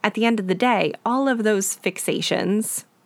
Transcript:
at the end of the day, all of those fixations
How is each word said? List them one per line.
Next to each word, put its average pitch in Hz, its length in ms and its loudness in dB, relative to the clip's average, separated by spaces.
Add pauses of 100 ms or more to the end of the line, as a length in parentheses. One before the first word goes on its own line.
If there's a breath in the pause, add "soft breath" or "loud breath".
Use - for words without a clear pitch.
at 214 100 0
the 226 120 0
end 226 140 2
of 190 60 -4
the 185 80 2
day, 190 400 2 (100)
all 262 240 2
of 233 160 0
those 202 320 0
fixations - 1080 -2 (220)